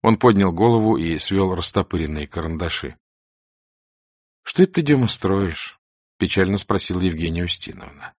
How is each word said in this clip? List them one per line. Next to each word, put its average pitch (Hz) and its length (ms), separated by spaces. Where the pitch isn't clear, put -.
Он 113 140
поднял 98 360
голову 110 440
и 82 220
свёл 95 360
растопыренные 80 720
карандаши. 82 720
"Что - 200
это 185 120
ты, 175 80
Дема, 139 260
строишь?" — 95 720
печально 95 400
спросила 92 420
Евгения 85 440
Устиновна. - 760